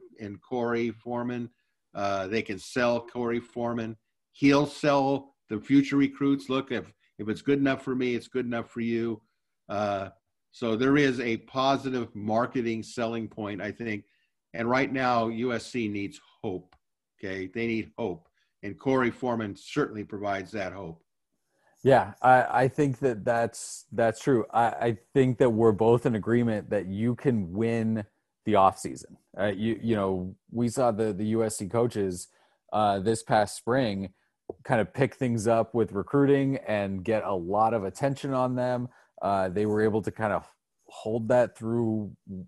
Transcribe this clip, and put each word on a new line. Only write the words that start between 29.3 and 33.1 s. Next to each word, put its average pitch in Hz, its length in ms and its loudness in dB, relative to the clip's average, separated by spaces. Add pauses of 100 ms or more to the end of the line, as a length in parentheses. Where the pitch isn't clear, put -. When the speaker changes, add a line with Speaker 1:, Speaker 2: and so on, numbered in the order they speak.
Speaker 2:
Uh, 98 80 0
you, 104 360 -2
you 113 120 0
know, 95 400 -2 (160)
we 120 180 -2
saw 120 220 2
the, 110 220 -2
the 101 140 -4
U 110 180 0
S 104 120 -2
C 101 120 -8
coaches, 101 600 -2 (440)
uh, 101 260 2
this 113 240 0